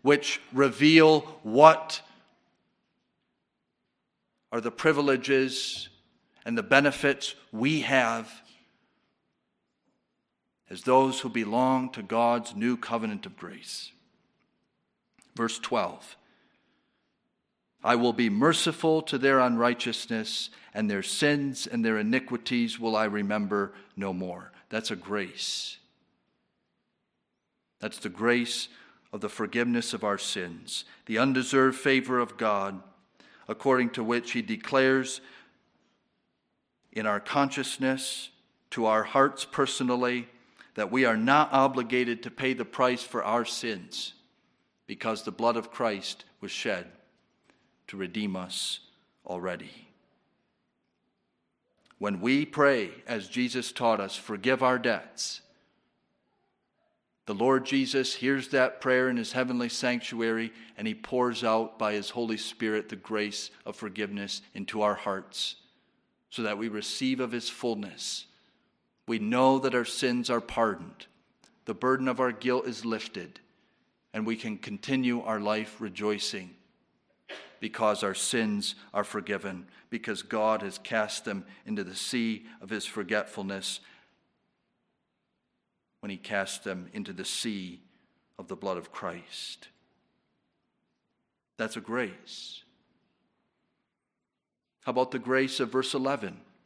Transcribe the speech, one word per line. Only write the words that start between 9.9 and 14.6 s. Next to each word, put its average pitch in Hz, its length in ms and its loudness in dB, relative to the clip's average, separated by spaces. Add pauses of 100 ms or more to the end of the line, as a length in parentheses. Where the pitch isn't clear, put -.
as 92 140 -14
those 131 360 6
who 131 100 -6
belong 123 640 2
to 120 100 -10
God's 117 540 2
new 117 220 0
covenant 110 480 -4
of 92 100 -14
grace. - 560 -14 (1400)